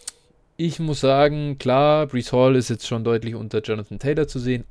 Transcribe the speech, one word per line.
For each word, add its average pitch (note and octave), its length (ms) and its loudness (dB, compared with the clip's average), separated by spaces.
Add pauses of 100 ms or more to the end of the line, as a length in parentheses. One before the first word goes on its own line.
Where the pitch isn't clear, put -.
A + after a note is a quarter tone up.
(580)
ich E3 220 -4
muss D#3 220 -4
sagen, C#3+ 580 2
klar, D3 480 2
Brees B2 260 -4
Hall C3 220 6
ist B2+ 140 0
jetzt A2+ 180 -6
schon A#2 160 -4
deutlich A2+ 320 -2
unter A2 260 -4
Jonathan G#2+ 380 -6
Taylor D3+ 280 -2
zu C3+ 120 -8
sehen, B2 320 -2